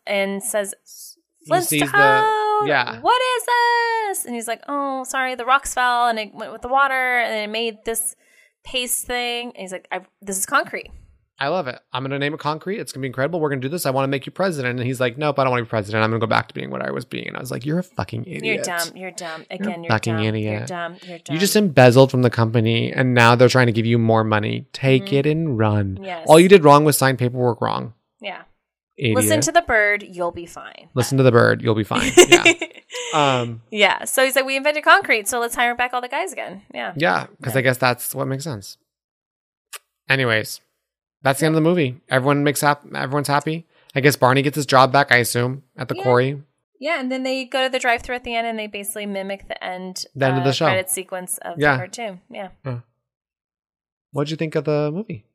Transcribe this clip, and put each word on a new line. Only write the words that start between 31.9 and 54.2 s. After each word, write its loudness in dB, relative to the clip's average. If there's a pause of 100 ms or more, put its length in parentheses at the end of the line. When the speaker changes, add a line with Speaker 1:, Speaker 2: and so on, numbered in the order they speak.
Speaker 1:
<laughs> 10
Speaker 2:
Yeah. 6 (600)
Um, 0
Speaker 1:
Yeah. 2
So 0
he's 0
like, 0
"We -4
invented -2
concrete, 4
so -4
let's -4
hire 0
back -4
all -4
the -10
guys -6
again." -12 (120)
Yeah. -8
Speaker 2:
Yeah, 0 (160)
'cause -6
Speaker 1:
Yeah. 2
Speaker 2:
I 0
guess 0
that's -2
what -4
makes -6
sense. -12 (1300)
Anyways, 0 (640)
that's 0
the 0
end 2
of 2
the 4
movie. 0
Everyone 2
makes 0
hap-, 0
everyone's -4
happy. -2 (300)
I -2
guess 4
Barney 4
gets -2
his -4
job 6
back, 4
I 6
assume, 0 (120)
at -8
the -6
Speaker 1:
Yeah. -8
Speaker 2:
quarry. 2 (360)
Speaker 1:
Yeah, -4
and -6
then -4
they -4
go -2
to -2
the -4
drive-thru -2
at -10
the -8
end, -2
and -6
they -8
basically -10
mimic -8
the -12
end, -10 (100)
Speaker 2:
The -2
end 0
of -2
the 2
Speaker 1:
uh, 0
Speaker 2:
show. -2
Speaker 1:
credit 0
sequence -10
of -10
Speaker 2:
Yeah. 4
Speaker 1:
the 0
cartoon. -10
Yeah. -14 (160)
Speaker 2:
Yeah. -8 (1300)
What'd -4